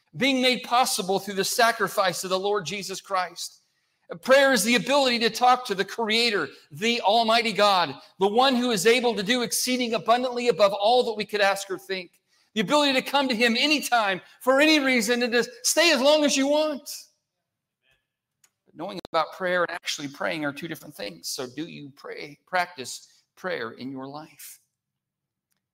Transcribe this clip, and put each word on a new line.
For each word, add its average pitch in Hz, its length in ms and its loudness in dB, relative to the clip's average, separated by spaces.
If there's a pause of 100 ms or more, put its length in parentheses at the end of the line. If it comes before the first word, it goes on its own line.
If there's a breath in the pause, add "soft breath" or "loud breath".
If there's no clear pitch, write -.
(160)
being 254 240 2
made 254 220 2
possible 220 560 0
through 196 160 -8
the 185 100 -2
sacrifice 202 800 0
of 185 60 -8
the 185 80 0
Lord 202 260 -2
Jesus 185 380 -10
Christ. 180 580 -8 (600)
Prayer 269 320 6
is 208 100 2
the 233 120 2
ability 247 460 2
to 226 100 0
talk 254 340 2
to 202 100 -6
the 190 100 -2
Creator, 220 640 -2 (200 loud breath)
the 226 300 -2
Almighty 226 520 2
God, 180 420 2 (260 loud breath)
the 196 80 4
one 254 260 4
who 247 160 0
is 196 160 0
able 233 280 4
to 202 80 -4
do 240 180 0
exceeding 240 540 -2
abundantly 247 540 0
above 214 260 2
all 226 300 4
that 220 100 -4
we 208 100 -6
could 208 160 -4
ask 196 300 0
or 180 80 -6
think. 185 320 -10 (420)
The 220 80 -2
ability 277 320 2
to 254 100 0
come 269 260 0
to 247 60 -2
him 233 240 2
anytime, 240 640 0 (200 loud breath)
for 269 200 2
any 311 180 6
reason, 247 440 0
and 233 100 -2
to 233 120 2 (180)
stay 330 280 2
as 254 120 2
long 302 200 4
as 269 140 2
you 269 100 2
want. 302 360 0 (1800)
But - 100 -20
knowing 185 240 -10 (100)
about 160 220 0
prayer 180 300 -2
and 165 100 -2
actually - 360 -8
praying 165 360 -4
are 143 80 -4
two 160 160 -12
different 151 260 -14
things. 196 320 -12
So 131 200 -8
do 143 200 -10
you 147 300 -16
pray, - 500 -16
practice - 640 -6 (280 soft breath)
prayer 151 340 -8
in 123 200 -14
your 135 160 -14
life? 151 540 -18 (1120)